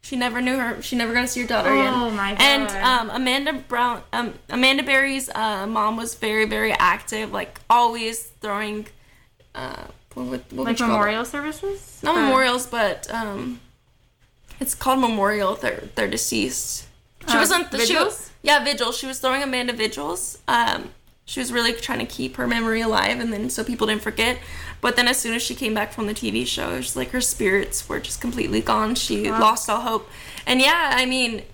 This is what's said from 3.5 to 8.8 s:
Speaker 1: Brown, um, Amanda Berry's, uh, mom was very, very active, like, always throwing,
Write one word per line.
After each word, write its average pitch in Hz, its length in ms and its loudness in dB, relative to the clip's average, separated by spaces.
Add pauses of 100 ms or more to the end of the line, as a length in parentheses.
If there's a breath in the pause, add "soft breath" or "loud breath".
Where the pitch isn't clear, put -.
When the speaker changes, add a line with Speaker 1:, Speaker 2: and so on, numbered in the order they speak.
Speaker 1:
Brown, 247 500 -2 (100)
um, 233 200 -2 (160)
Amanda 269 340 2
Berry's, 269 500 2
uh, 208 340 -2
mom 220 300 0
was 233 160 -6
very, 220 320 2
very 214 280 0
active, 208 580 2
like, 190 280 -6 (120)
always 233 500 2 (180)
throwing, 208 480 -4 (680 soft breath)